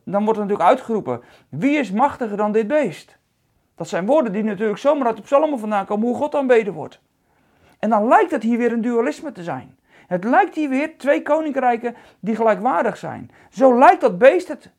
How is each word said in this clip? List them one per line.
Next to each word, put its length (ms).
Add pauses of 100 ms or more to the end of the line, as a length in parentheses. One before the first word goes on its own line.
dan 200
wordt 160
er 60
natuurlijk 240
uitgeroepen: 520 (280)
"Wie 280
is 140
machtiger 460
dan 140
dit 160
beest?" 520 (560)
Dat 120
zijn 180
woorden 260
die 120
natuurlijk 360
zomaar 280
uit 80
de 60
psalmen 380
vandaan 260
komen, 220
hoe 80
God 200
aanbeden 380
wordt. 280 (760)
En 100
dan 180
lijkt 240
het 120
hier 140
weer 140
een 100
dualisme 500
te 120
zijn. 340 (300)
Het 160
lijkt 320
hier 140
weer 280
twee 240
koninkrijken 720 (240)
die 160
gelijkwaardig 640
zijn. 340 (180)
Zo 280
lijkt 240
dat 160
beest 300
het 320